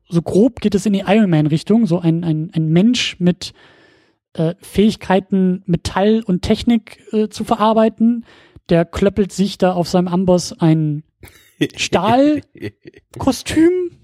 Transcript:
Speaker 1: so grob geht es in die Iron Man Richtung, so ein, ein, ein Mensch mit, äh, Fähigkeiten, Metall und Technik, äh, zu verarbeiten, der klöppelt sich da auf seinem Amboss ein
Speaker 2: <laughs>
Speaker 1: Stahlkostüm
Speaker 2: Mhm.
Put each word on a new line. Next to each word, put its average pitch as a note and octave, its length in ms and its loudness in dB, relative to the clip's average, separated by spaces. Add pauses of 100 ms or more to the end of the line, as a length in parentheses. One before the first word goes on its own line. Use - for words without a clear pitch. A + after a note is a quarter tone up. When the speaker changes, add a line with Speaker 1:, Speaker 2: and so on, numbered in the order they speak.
Speaker 1:
so E3+ 140 -2
grob A3+ 380 0
geht G#3 140 -2
es G3 120 -2
in G3+ 80 0
die F#3+ 120 -2
Iron G3+ 240 2
Man D3+ 160 2
Richtung, G3 400 0
so E3+ 120 0
ein, E3+ 260 -2
ein, D#3+ 300 -4
ein D#3+ 140 -2
Mensch G3+ 520 0
mit, F3 320 -2 (800)
äh, E3 260 -4
Fähigkeiten, F#3+ 1080 0
Metall G#3 580 0
und F3+ 180 -2
Technik, - 580 -2 (120)
äh, G#3+ 160 0
zu G#3+ 160 -10
verarbeiten, A3+ 800 0 (440)
der E3+ 180 2
klöppelt G3 440 -2
sich F#3+ 280 -4
da F3+ 160 0
auf F3 140 -2
seinem F#3 200 0
Amboss F3+ 500 0
ein D#3 460 0 (560)
Speaker 2:
<laughs> - 160 -6
Speaker 1:
Stahlkostüm - 1900 -2
Speaker 2:
Mhm. F4+ 200 -4 (140)